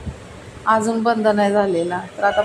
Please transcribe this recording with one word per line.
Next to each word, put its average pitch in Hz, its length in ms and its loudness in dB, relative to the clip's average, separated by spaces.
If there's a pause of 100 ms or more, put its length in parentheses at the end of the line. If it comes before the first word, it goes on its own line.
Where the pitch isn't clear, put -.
(680)
अजून 220 360 2
बंद 220 260 2
नाही 208 240 4
झालेला. 180 480 0 (180)
तर 202 60 0
आता 202 200 2